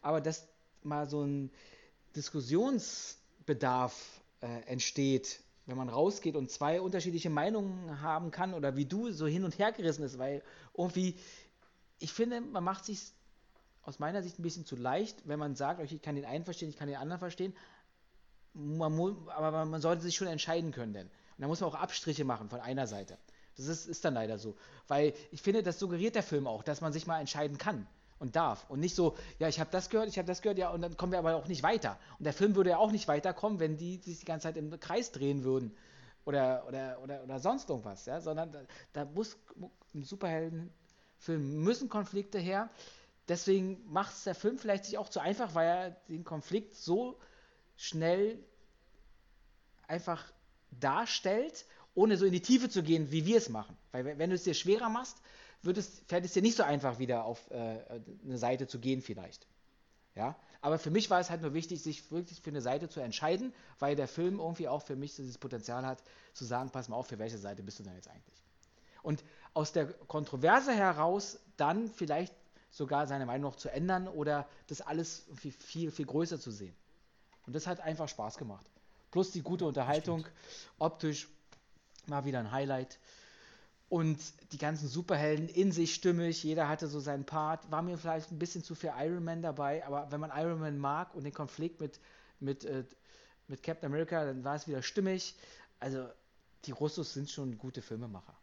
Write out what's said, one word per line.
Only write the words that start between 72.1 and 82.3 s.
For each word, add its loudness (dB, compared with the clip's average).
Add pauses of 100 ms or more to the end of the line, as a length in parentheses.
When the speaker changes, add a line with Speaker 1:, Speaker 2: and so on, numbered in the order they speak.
Speaker 1:
sogar 0
seine -2
Meinung -2
noch -8
zu -10
ändern 0
oder 0 (200)
das -8
alles -4
irgendwie -10
viel, -4
viel -4
größer 0
zu -8
sehen. -10 (720)
Und -8
das -4
hat -4
einfach -4
Spaß -6
gemacht. -12 (400)
Plus 2
die -4
gute -2
Speaker 2:
Das 4
Speaker 1:
Unterhaltung, 2
Speaker 2:
stimmt. -10 (440)
Speaker 1:
optisch 0 (800)
mal -2
wieder 0